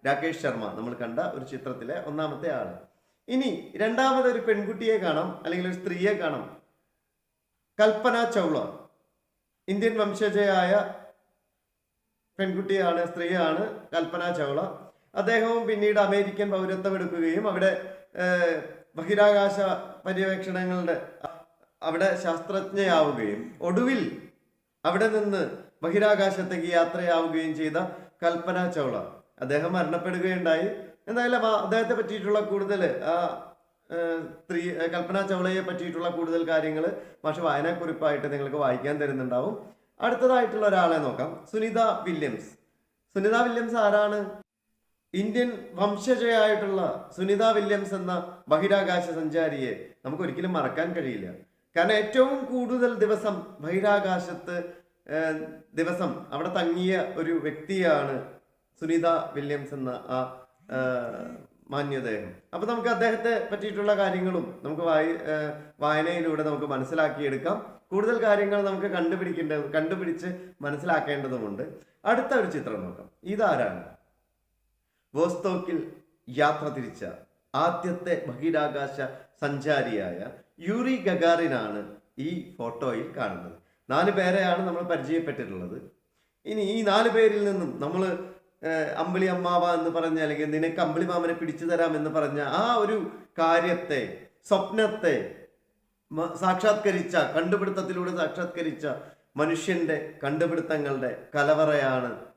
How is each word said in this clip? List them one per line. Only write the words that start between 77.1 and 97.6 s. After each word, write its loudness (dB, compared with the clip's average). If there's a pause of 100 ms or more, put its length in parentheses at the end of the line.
ആദ്യത്തെ 0
ബഹിരാകാശ -2 (400)
സഞ്ചാരിയായ -2 (320)
യൂറി 0
ഗഗാറിനാണ് 2 (340)
ഈ -6
ഫോട്ടോയിൽ -4
കാണുന്നത്. -6 (340)
നാല് 2
പേരെയാണ് 2
നമ്മൾ -2
പരിചയപ്പെട്ടിട്ടുള്ളത്. -4 (640)
ഇനി -4
ഈ 0
നാല് 6
പേരിൽ 6
നിന്നും -2
നമ്മൾ, 0 (460)
ഏഹ്, -2
അമ്പിളി 0
അമ്മാവ 2
എന്ന് 2
പറഞ്ഞ, 0
അല്ലെങ്കിൽ 0
നിനക്ക് 0
അമ്പിളി 2
മാമനെ 0
പിടിച്ചു -6
തരാം 2
എന്ന് 0
പറഞ്ഞ 0
ആ 2
ഒരു 0 (280)
കാര്യത്തെ, 2 (280)
സ്വപ്നത്തെ 2 (760)
മ-, -4
സാക്ഷാത്കരിച്ച, 2
കണ്ടുപിടുത്തത്തിലൂടെ 0